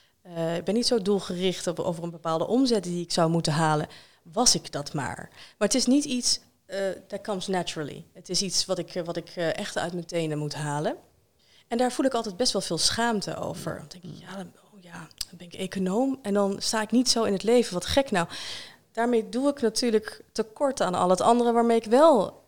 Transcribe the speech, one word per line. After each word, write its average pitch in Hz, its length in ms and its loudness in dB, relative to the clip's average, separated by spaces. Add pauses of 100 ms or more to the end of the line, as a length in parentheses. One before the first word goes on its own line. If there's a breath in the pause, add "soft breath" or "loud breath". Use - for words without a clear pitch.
(220 soft breath)
Eh, 165 340 -4
ik 175 80 -4
ben 185 100 -2
niet 233 140 2
zo 233 140 2
doelgericht 185 680 -2
op, 160 120 -4
over 165 240 -4
een 170 80 -6
bepaalde 165 360 -2
omzet 240 360 4
die 175 200 -4
ik - 80 -8
zou 165 180 4
moeten 165 240 2
halen. 156 340 2 (360 loud breath)
Was 196 320 2
ik - 160 -8
dat 147 220 -8
maar. 127 360 -6 (280 loud breath)
Maar 208 100 2
het - 80 2
is 247 100 2
niet 285 200 4
iets, 247 340 -2 (260)
eh, - 140 -8 (280)
that 196 140 -10
comes 196 260 -6
naturally. 165 680 -4
Het - 160 -18
is 180 120 0
iets - 240 0
wat 180 120 -2
ik, 175 180 -8
eh, 180 80 -4
wat 170 140 -6
ik, 165 180 -10
eh, 165 220 -2
echt - 200 -6
uit 175 160 -4
mijn 170 120 -6
tenen 160 320 -4
moet 151 160 -6
halen. 151 420 -4 (720 soft breath)
En 233 100 -4
daar 247 140 2
voel 269 140 0
ik 262 80 2
altijd 214 240 -4
best 254 160 0
wel 196 80 0
veel 170 160 -4
schaamte 220 600 0
over. - 400 -8
Dan 151 100 -16 (140)
denk - 20 -20 (120)
ik, - 60 -20
ja, 180 140 -14
dan, 190 160 -12 (220)
oh 202 100 -20
ja, 170 160 -18
dan - 380 -14
ben 175 100 -18
ik 170 60 -20
econoom. 196 680 -2
En 202 120 -4
dan 202 260 2
sta - 220 -2
ik 208 100 -4
niet 247 180 4
zo 226 140 2
in 208 100 2
het 185 100 -2
leven. 226 300 4
Wat 175 120 -4
gek 269 260 2
nou. 175 160 2 (640 loud breath)
Daarmee 226 380 0
doe 254 200 0
ik 285 120 -2
natuurlijk 220 720 0
tekort 262 500 -2
aan 175 140 0
al 180 140 4
het 185 120 4
andere 240 300 4
waarmee 233 260 4
ik 220 80 -2
wel 240 640 4